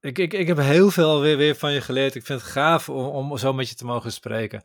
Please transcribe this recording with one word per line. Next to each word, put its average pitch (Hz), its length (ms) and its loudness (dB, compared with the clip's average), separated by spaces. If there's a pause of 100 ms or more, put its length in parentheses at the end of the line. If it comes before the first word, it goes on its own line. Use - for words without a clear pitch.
ik, 135 180 -8
ik, 175 140 -2
ik 190 140 -2
heb 170 100 2
heel 147 340 6
veel 156 300 2
weer, 151 160 4
weer 147 180 2
van 147 180 -4
je 143 80 -2
geleerd. 135 340 -2
Ik 120 100 -14
vind 135 160 -6
het - 100 -16
gaaf 156 380 2
om, 135 180 -6
om 143 320 -6
zo 131 140 0
met 131 160 -4
je - 60 -14
te - 100 -18
mogen 120 280 -6
spreken. 110 520 -8